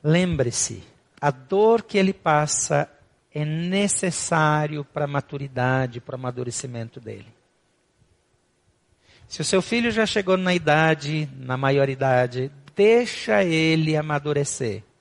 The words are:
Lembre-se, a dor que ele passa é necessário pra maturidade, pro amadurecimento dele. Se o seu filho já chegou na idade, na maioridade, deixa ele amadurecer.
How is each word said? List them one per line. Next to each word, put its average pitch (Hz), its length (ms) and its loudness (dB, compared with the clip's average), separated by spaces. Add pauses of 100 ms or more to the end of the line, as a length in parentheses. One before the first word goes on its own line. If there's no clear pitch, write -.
Lembre-se, 151 840 0 (360)
a 143 120 2
dor 208 500 2
que - 160 -2
ele 190 140 4
passa 151 760 0 (440)
é 151 120 -6
necessário 156 1400 0
pra 151 220 -4
maturidade, 131 920 -2
pro - 140 -14
amadurecimento 123 840 -10
dele. 107 280 -14 (2000)
Se - 140 -10
o - 20 -4
seu 190 160 2
filho 233 300 0
já 220 160 0
chegou 190 320 0
na 185 160 0
idade, 156 840 2
na 127 200 -6
maioridade, 135 920 0 (240)
deixa 214 720 2
ele 160 500 2
amadurecer. 143 880 -2 (180)